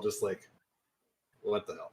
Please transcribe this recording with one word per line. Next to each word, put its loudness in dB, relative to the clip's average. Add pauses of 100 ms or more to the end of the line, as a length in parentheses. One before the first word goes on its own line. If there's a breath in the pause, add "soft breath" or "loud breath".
Just 0
like, 0 (1000)
What 2
the -6
hell? -10